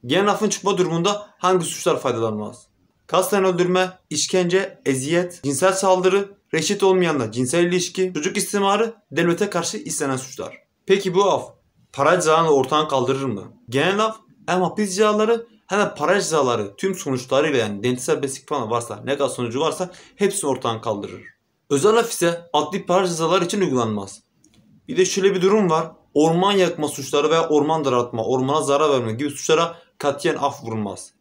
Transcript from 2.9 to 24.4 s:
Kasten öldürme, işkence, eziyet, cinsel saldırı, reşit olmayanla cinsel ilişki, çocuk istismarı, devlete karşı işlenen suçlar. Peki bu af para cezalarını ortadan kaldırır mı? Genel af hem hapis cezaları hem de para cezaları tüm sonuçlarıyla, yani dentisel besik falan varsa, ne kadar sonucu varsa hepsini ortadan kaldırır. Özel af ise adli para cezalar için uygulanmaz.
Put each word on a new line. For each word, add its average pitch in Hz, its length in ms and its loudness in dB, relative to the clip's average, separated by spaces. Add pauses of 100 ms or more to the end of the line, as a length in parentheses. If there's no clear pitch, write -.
Kasten 190 380 2
öldürme, 180 540 0 (120)
işkence, 180 760 0
eziyet, 151 560 -2
cinsel 143 300 2
saldırı, 190 640 2 (180)
reşit 160 280 0
olmayanla 165 500 2
cinsel 127 320 0
ilişki, 180 500 -2
çocuk - 220 -4
istismarı, 202 580 0 (160)
devlete 170 400 0
karşı 170 260 -4
işlenen 139 400 -4
suçlar. - 420 -12 (280)
Peki 190 280 0
bu 196 160 4
af 139 140 0 (480)
para 147 280 4
cezalarını 160 300 4
ortadan 151 380 2
kaldırır 135 360 0
mı? 104 280 -6 (160)
Genel 175 360 0
af 220 120 -4 (300)
hem 180 160 0
hapis 185 340 -2
cezaları 214 500 2 (200)
hem 196 140 -2
de 208 140 0
para 180 260 2
cezaları 131 560 0
tüm 190 180 -4
sonuçlarıyla, 139 640 0
yani 104 240 -2
dentisel 127 400 0
besik 139 260 -8
falan 123 220 -4
varsa, 113 340 -4
ne 139 120 -2
kadar 143 120 0
sonucu 123 320 -4
varsa 160 300 -2 (260)
hepsini 196 340 0
ortadan 113 300 -2
kaldırır. 98 420 -6 (480)
Özel 170 260 4
af 233 160 2
ise 170 400 -2
adli 151 340 -2
para 185 200 2
cezalar 170 360 0
için 185 180 -2
uygulanmaz. 113 640 -2 (680)